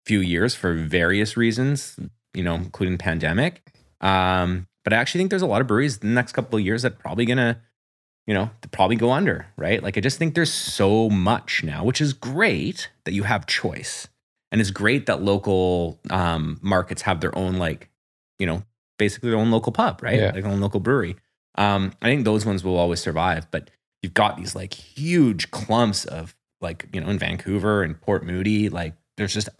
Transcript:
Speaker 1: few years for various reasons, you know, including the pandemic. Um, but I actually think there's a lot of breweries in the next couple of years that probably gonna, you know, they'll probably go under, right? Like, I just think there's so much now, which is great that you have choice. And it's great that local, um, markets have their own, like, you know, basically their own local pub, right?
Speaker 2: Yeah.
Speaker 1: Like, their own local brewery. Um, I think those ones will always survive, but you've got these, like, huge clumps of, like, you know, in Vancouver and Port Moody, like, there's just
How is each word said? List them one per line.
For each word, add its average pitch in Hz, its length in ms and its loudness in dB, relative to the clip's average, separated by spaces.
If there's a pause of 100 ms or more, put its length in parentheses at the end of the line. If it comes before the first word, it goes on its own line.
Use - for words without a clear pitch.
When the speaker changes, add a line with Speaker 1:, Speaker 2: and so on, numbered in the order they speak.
Speaker 1:
few 107 140 2
years 90 360 0
for 87 180 0
various 87 640 2
reasons, 123 600 0 (360)
you 92 100 -4
know, 87 120 0
including 92 420 -4
the - 60 -10
pandemic. 85 580 -2 (400)
Um, 92 680 0 (160)
but 104 100 2
I 113 40 6
actually 127 220 0
think 190 100 0
there's 190 140 0
a 170 40 0
lot 113 140 2
of 135 60 0
breweries 117 300 2
in 104 120 -4
the 117 60 2
next 123 180 0
couple 117 240 -2
of 104 80 0
years 110 160 0
that 120 160 -2
probably 117 280 -2
gonna, 120 360 2 (640)
you 110 80 0
know, 98 120 2 (160)
they'll - 100 -20
probably 98 240 2
go 117 160 2
under, 131 340 0 (120)
right? 95 260 0
Like, 98 140 -4
I 104 40 0
just 135 160 0
think 165 160 -2
there's 165 180 2
so 107 580 2
much 101 540 0
now, 78 200 -4
which 127 180 0
is 147 120 0
great 139 760 -2 (160)
that - 80 -4
you 98 100 0
have 104 220 0
choice. - 600 -4 (440)
And 113 80 2
it's 101 120 2
great 107 340 0
that 85 160 0
local, 92 800 2 (100)
um, 82 540 0
markets 92 400 0
have 90 180 -2
their - 160 -2
own, 92 200 0
like, 82 320 -4 (500)
you 95 80 0
know, 85 160 -2 (340)
basically 107 320 0
their 113 100 2
own 113 120 4
local 113 200 2
pub, 202 300 0
right? 110 180 2
Speaker 2:
Yeah. 104 120 4
Speaker 1:
Like, 95 120 -6
their 104 80 -2
own 98 100 0
local 101 180 0
brewery. 117 360 0 (400)
Um, 98 460 2
I - 60 -6
think 131 180 2
those 107 200 2
ones 98 180 -2
will 92 140 0
always 87 240 2
survive, 80 500 -2
but - 180 -6 (320)
you've 90 120 -8
got - 240 2
these, 95 180 -10
like, 95 180 -10
huge 143 800 0
clumps 110 540 0
of, 82 300 -12 (240)
like, 85 340 -8
you 92 80 -6
know, 78 80 -6
in 101 100 -2
Vancouver 98 640 0
and 80 180 -4
Port 98 240 -2
Moody, 98 440 0
like, 82 240 -6 (240)
there's 101 160 -4
just - 160 -4 (100)